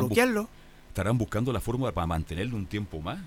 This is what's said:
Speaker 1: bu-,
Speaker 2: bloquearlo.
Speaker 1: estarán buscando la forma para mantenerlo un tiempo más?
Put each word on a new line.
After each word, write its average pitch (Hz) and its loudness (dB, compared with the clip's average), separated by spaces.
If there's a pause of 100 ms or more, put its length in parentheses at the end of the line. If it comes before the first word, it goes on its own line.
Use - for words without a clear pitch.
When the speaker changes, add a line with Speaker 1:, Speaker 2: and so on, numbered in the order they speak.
Speaker 1:
bu-, - 4
Speaker 2:
bloquearlo. 226 4 (400)
Speaker 1:
estarán 107 2
buscando 117 0
la 101 0
forma 120 0
para 85 0
mantenerlo 85 -2
un 95 -2
tiempo 101 -4
más? 107 -4